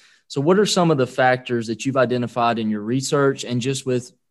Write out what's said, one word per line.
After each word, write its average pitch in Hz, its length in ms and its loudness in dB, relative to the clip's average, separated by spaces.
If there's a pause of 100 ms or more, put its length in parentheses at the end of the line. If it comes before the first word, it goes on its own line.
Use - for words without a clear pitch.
(280)
So - 140 -6
what 175 160 4
are 208 80 4
some 175 240 2
of 151 80 2
the 127 80 2
factors 123 640 0
that 113 180 -4
you've 135 120 -2
identified 120 600 0
in 110 100 -2
your 107 140 -2
research 135 600 0
and 120 180 -4
just 135 240 -4
with 123 260 -4 (200)